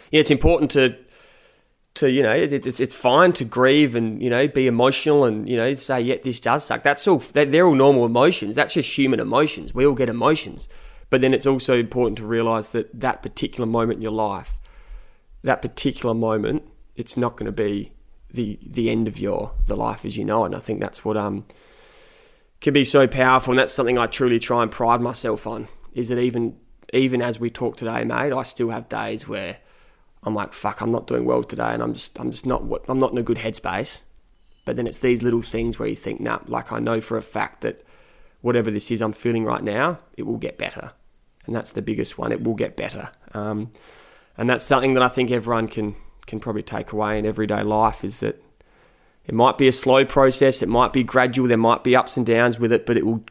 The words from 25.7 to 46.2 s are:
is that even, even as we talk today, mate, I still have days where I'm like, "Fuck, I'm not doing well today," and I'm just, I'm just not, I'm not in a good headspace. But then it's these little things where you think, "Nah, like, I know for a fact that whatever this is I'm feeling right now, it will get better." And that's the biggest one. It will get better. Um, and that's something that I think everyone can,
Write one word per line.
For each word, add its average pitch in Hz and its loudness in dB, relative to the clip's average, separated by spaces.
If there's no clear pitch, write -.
is 120 -6
that 120 -2
even, 120 0
even 127 2
as 120 -4
we 117 -4
talk 117 -6
today, 117 -4
mate, 120 -2
I 127 -4
still 120 -4
have 113 -10
days 107 -8
where 98 -8
I'm 110 -4
like, 104 -6
"Fuck, - -6
I'm 110 -2
not 117 -2
doing 62 -2
well 62 0
today," 58 -4
and 58 -4
I'm 58 -4
just, - -10
I'm 123 -6
just - -10
not, - -2
I'm 131 -2
not 131 2
in 127 -4
a 117 -2
good 113 -2
headspace. 110 -8
But 123 -4
then 120 -4
it's 117 -8
these 123 2
little 117 2
things 113 -4
where 113 -4
you 110 -4
think, - -8
"Nah, 113 -4
like, 117 -8
I 113 -6
know 117 -2
for 113 -6
a 110 -4
fact - -8
that 113 -8
whatever 117 0
this 104 -4
is 113 -2
I'm 107 -2
feeling 117 -2
right 117 -2
now, 127 -2
it - -10
will 113 -6
get - -8
better." - -10
And 113 -8
that's 113 -8
the 110 -8
biggest 110 -6
one. 117 -4
It - -6
will 117 -2
get 107 -6
better. - -10
Um, 107 -8
and 117 0
that's 123 0
something 135 2
that 127 4
I 127 4
think 123 0
everyone 113 -2
can, 104 -6